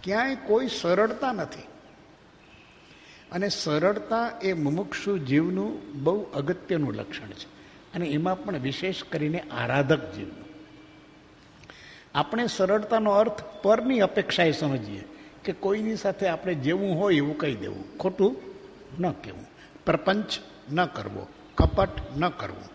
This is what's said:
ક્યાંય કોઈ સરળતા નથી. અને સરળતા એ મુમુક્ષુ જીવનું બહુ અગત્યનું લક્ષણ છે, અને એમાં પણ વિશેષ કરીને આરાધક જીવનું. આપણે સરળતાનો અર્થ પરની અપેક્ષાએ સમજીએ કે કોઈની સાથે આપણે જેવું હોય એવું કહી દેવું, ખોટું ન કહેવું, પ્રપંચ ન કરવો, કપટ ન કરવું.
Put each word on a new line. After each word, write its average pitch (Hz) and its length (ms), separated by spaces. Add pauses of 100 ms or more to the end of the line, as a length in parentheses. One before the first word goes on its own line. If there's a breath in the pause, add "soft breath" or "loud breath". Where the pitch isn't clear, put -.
ક્યાંય 240 320
કોઈ 233 320
સરળતા 220 640
નથી. - 360 (1600 loud breath)
અને 185 180
સરળતા 208 840 (100)
એ 190 120
મુમુક્ષુ 170 640
જીવનું 160 880
બહુ 190 300
અગત્યનું 147 600
લક્ષણ 107 340
છે, - 200 (460 loud breath)
અને 175 120
એમાં 165 380
પણ 196 160
વિશેષ 139 440
કરીને 151 360
આરાધક 131 760
જીવનું. - 340 (1700 loud breath)
આપણે 226 320
સરળતાનો 208 640
અર્થ 214 320 (180)
પરની 233 380
અપેક્ષાએ 185 520
સમજીએ 117 520 (400 loud breath)
કે 196 100
કોઈની 214 420
સાથે 196 320
આપણે 175 280
જેવું 170 440
હોય 196 160
એવું 147 220
કહી 139 180
દેવું, - 420
ખોટું 190 380 (640)
ન 175 120
કહેવું, 92 360 (380 loud breath)
પ્રપંચ 190 540 (320)
ન 175 140
કરવો, 101 420 (300)
કપટ - 600
ન 170 120
કરવું. - 460